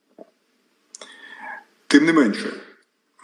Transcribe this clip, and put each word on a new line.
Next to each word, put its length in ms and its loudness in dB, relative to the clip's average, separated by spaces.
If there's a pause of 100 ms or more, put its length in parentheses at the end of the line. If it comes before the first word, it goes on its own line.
(1900)
Тим 180 6
не 80 2
менше, 400 0 (720)